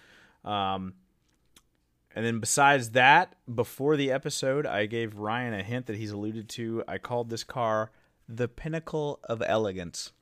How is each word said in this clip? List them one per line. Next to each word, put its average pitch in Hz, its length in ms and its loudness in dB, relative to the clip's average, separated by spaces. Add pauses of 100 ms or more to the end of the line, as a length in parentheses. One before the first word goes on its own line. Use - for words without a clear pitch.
(440)
Um, 95 500 -2 (1200)
and 110 100 -4
then 117 160 0
besides 139 500 4
that, 135 440 8 (200)
before 135 420 0
the 139 140 0
episode, 139 560 -2
I 104 200 0
gave 110 320 -4
Ryan 113 360 -2
a 98 80 -2
hint 120 240 -6
that 104 100 -6
he's 107 140 -6
alluded 107 400 -6
to. 113 380 -4
I 98 100 -6
called 120 320 -6
this 117 140 -6
car 110 460 -2 (380)
the 120 200 -4
pinnacle 156 760 -6
of 113 220 -4
elegance. 95 760 -2